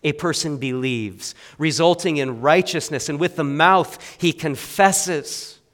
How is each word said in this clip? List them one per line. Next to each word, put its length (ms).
a 100
person 440
believes, 760
resulting 580
in 240
righteousness, 680
and 120
with 160
the 80
mouth 540
he 140
confesses 1300